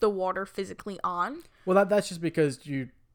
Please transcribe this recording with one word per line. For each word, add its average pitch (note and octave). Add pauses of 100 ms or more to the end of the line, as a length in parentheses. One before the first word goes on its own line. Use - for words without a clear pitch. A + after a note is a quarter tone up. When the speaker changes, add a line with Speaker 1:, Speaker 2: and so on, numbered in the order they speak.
Speaker 1:
the G#3+
water F#3+
physically G3
on. F3+ (220)
Speaker 2:
Well, F#3
that, G3
that's G3+
just E3+
because D#3
you, C3+ (260)